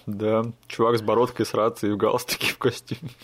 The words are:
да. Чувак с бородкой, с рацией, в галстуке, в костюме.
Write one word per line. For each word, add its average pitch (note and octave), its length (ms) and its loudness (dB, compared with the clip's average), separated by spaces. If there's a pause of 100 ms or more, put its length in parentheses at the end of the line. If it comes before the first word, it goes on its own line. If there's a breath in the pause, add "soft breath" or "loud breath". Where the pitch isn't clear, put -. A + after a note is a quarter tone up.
да. G#2+ 380 0 (220)
Чувак A#2 320 2
с G#2+ 40 -2
бородкой, A2 440 2
с - 80 -12
рацией, G#2+ 380 2
в G#2 40 0
галстуке, - 560 0
в - 60 -10
костюме. - 520 -4 (120 loud breath)